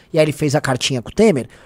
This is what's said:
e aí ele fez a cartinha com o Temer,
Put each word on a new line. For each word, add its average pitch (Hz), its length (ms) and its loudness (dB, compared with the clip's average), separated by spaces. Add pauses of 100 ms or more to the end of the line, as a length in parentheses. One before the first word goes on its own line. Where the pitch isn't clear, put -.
(120)
e 160 60 0
aí 151 60 4
ele 151 80 0
fez 147 220 -2
a 147 60 0
cartinha 127 400 -4
com - 100 -12
o - 40 -18
Temer, 185 340 2 (180)